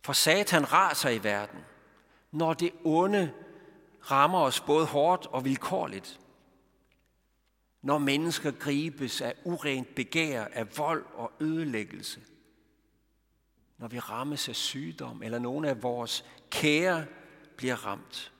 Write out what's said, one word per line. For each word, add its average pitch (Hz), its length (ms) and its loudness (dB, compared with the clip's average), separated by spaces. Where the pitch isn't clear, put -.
For 139 120 -4
Satan 165 580 4
raser 156 380 4
i 110 140 0
verden, 104 360 -2
når 160 220 0
det 170 180 -2
onde 175 500 4
rammer 147 380 4
os 135 220 2
både 151 240 4
hårdt 147 400 2
og 131 200 -4
vilkårligt. 135 760 -4
Når 143 160 2
mennesker 147 540 0
gribes 143 720 -4
af 120 140 -4
urent 147 500 -4
begær, 135 500 -2
af 110 320 -6
vold 151 360 -2
og 117 260 -8
ødelæggelse. 147 840 -4
Når 117 100 -12
vi 120 120 -8
rammes 131 500 -6
af 120 60 -8
sygdom, 135 680 -8
eller 113 160 -4
nogen 131 260 -2
af 123 180 -2
vores 120 420 -4
kære 160 560 4
bliver 123 280 -2
ramt. - 540 -8